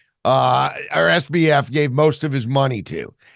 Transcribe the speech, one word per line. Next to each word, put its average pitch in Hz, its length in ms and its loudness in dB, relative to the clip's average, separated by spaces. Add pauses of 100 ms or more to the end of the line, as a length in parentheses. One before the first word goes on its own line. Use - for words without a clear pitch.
(240)
uh, 127 480 2 (240)
or 165 120 2
S 170 200 0
B 160 200 2
F 139 220 2
gave 143 220 0
most 151 320 2
of 147 80 -4
his 123 160 -4
money 131 340 0
to. 78 320 -12 (220)